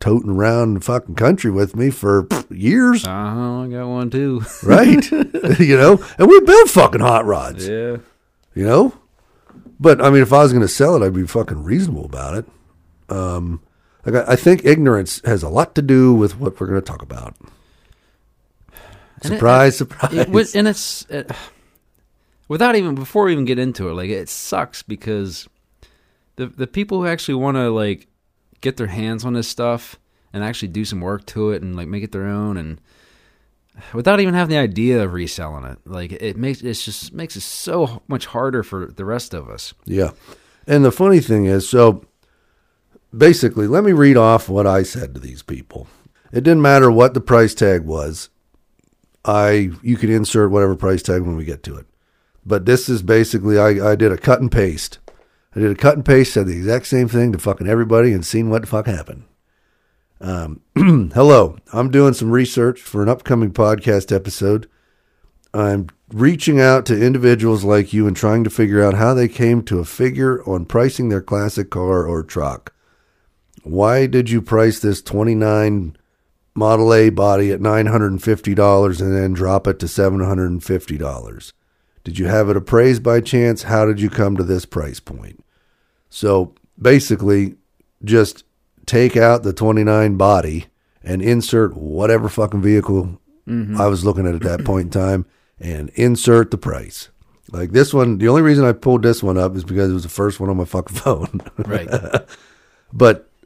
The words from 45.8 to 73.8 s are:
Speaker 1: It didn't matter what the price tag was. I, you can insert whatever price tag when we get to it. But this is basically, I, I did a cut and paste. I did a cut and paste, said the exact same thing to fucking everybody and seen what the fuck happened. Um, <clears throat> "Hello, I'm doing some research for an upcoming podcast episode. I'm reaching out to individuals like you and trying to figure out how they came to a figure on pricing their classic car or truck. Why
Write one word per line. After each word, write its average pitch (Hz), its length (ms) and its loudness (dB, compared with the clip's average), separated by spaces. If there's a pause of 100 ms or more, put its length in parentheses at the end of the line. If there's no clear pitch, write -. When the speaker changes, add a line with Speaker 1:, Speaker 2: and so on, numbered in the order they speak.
Speaker 1:
It 123 120 -2
didn't 160 180 6
matter 139 280 6
what 123 240 4
the 127 60 -2
price 113 340 4
tag 95 300 0
was. 78 460 -10 (920)
I, 104 460 0 (120)
you 120 140 -2
can 110 140 -2
insert 107 400 0
whatever 98 260 2
price 95 260 -2
tag 92 200 -2
when 87 140 -6
we 80 80 -10
get 85 200 -12
to 71 120 -16
it. - 100 -20 (580)
But 95 220 -2
this 123 220 2
is 113 140 -2
basically, 107 560 2
I, 104 340 2
I - 40 4
did 107 160 2
a 87 60 -6
cut 127 220 2
and 127 100 -2
paste. 92 480 -4 (560)
I 104 60 -6
did 107 100 0
a 101 60 -4
cut 143 180 2
and 143 100 -6
paste, 135 280 4
said 98 140 0
the 87 100 -6
exact 110 300 -4
same 123 220 0
thing 120 240 0
to 90 60 -4
fucking 92 300 -4
everybody 113 440 2
and 87 140 -2
seen 113 240 -2
what 110 120 -2
the 110 60 -14
fuck 107 180 -4
happened. 87 380 -10 (960)
Um, 87 480 -10
<clears throat> - 80 -20
"Hello, 127 840 4 (140)
I'm 127 180 -2
doing 139 240 4
some 113 160 -4
research 123 500 0
for 104 220 -6
an 104 60 0
upcoming 117 440 -2
podcast 107 640 0
episode. 101 540 -4 (840)
I'm 101 360 -2 (240)
reaching 143 480 0
out 131 260 4
to 107 180 0
individuals 120 600 2
like 104 280 0
you 104 140 0
and 95 100 -2
trying 113 280 0
to 104 60 -4
figure 104 320 0
out 101 120 2
how 110 200 2
they 123 140 0
came 120 360 0
to 92 160 -4
a 85 40 -8
figure 127 640 -2
on 90 160 -4
pricing 123 440 -2
their 101 120 -2
classic 101 500 -6
car 90 360 -2
or 82 160 -4
truck. 71 500 -8 (920)
Why 107 420 0